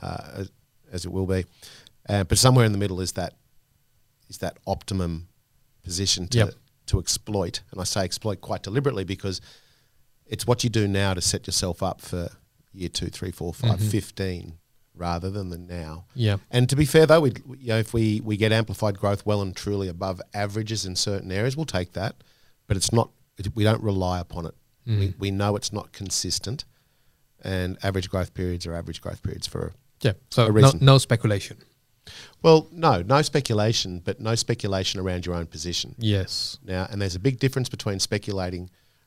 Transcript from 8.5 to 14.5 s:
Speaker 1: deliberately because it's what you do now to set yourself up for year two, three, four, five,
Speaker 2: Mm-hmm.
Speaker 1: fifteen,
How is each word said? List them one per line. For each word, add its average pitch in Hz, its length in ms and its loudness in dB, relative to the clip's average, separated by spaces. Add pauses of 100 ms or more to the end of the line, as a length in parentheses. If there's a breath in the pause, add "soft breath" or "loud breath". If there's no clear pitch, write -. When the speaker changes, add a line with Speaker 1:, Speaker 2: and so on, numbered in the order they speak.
Speaker 1:
deliberately 113 420 -2
because 92 380 -6 (840 soft breath)
it's - 180 -6
what 120 180 2
you 123 60 2
do 107 180 2
now 98 280 2
to 87 60 -4
set - 260 -2
yourself 92 340 -4
up 92 200 -4
for 87 280 -6 (440)
year 90 160 -8
two, - 180 -6
three, 92 240 -8
four, 85 240 -8
five, 110 240 2
Speaker 2:
Mm-hmm. 107 100 0
Speaker 1:
fifteen, 92 680 -4 (360)